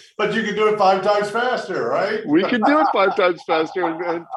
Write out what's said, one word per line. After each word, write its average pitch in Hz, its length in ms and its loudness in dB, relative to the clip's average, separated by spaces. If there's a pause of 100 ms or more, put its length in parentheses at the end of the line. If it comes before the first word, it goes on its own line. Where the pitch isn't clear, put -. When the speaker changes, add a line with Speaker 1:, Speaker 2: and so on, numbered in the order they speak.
(180)
Speaker 1:
But 190 160 -2
you 226 80 -2
can 202 140 -4
do 214 120 2
it 208 80 2
five 190 260 4
times 208 280 0
faster, 202 580 -2
right? 185 380 -2
Speaker 2:
We 151 160 4
can 226 200 0
do 285 180 4
it 311 120 4
five 196 240 2
times 180 300 2
faster. 165 400 -2
And, 165 180 -6
and, 170 220 -6 (100)